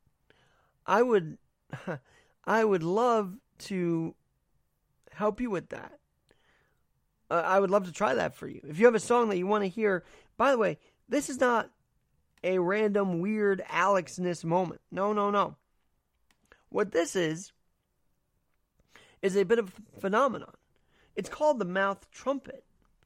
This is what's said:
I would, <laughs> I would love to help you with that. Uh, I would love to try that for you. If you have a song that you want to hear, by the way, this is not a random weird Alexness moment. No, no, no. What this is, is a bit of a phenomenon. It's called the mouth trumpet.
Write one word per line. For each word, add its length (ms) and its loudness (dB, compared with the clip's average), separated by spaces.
I 160 4
would, 360 0
<laughs> 140 -8
I 180 2
would 200 2
love 520 0
to 560 -2
help 300 -2
you 80 -4
with 200 -6
that. 300 -14
Uh, 160 2
I 140 2
would 100 2
love 160 2
to 60 -12
try 240 0
that 200 -2
for 120 -12
you. 200 -14
If 120 -8
you 60 8
have 100 8
a 60 -2
song 280 2
that 80 -2
you 80 -2
want 200 0
to 40 -4
hear, 360 -2
by 140 4
the 60 2
way, 220 0
this 200 -2
is 120 -4
not 280 2
a 140 0
random 600 0
weird 500 0
Alexness 760 0
moment. 440 -2
No, 240 -2
no, 160 0
no. 280 0
What 220 -2
this 240 0
is, 360 -2
is 140 0
a 80 4
bit 160 2
of 140 -4
a 40 -20
phenomenon. 540 0
It's 140 -6
called 300 0
the 60 -2
mouth 440 -2
trumpet. 540 -8